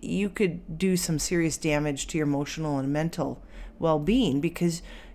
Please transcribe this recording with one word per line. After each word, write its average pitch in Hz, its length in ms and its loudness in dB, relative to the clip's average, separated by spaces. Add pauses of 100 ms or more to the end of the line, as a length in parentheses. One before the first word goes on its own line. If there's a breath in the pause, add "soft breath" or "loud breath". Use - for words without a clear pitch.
you 196 280 0
could 175 480 -2
do 185 200 4
some 165 240 0
serious 165 360 0
damage 147 520 0
to 165 100 -2
your 151 80 2
emotional 143 520 0
and 135 140 0
mental 151 520 -2 (340 loud breath)
well-being 160 600 4
because 170 420 0 (320 loud breath)